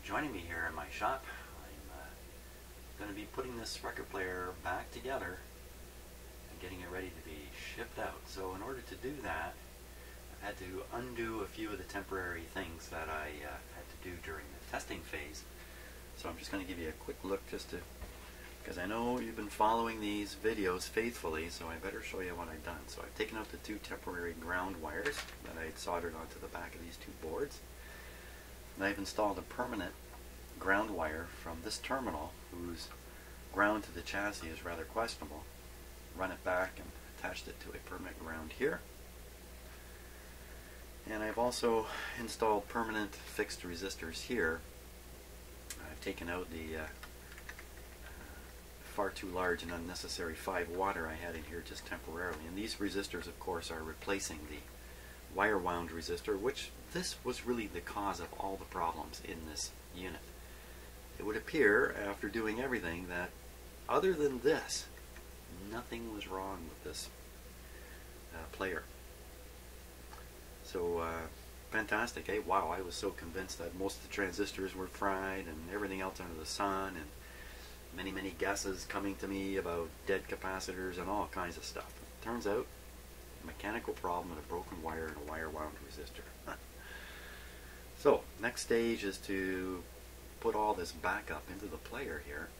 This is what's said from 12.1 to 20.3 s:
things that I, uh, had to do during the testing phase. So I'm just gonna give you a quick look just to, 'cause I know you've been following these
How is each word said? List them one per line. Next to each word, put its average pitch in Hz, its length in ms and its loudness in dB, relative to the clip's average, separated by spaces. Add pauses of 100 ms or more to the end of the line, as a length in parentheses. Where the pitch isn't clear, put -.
things 82 360 -4
that 80 180 -2
I, 76 220 -2 (120)
uh, 73 140 -4 (220)
had - 100 -8
to - 220 -8
do 87 120 -4
during 80 300 -4
the - 180 -10
testing - 300 -2
phase. - 440 -6 (760)
So - 100 -4
I'm 80 100 -2
just - 140 -6
gonna - 140 0
give 90 120 -4
you 80 120 0
a - 140 -6
quick - 200 -6
look 98 260 2
just - 200 -4
to, 90 100 -2 (880)
'cause - 120 -2
I 87 80 0
know 117 360 4
you've 113 160 -2
been 107 100 -2
following 110 540 8
these 104 340 2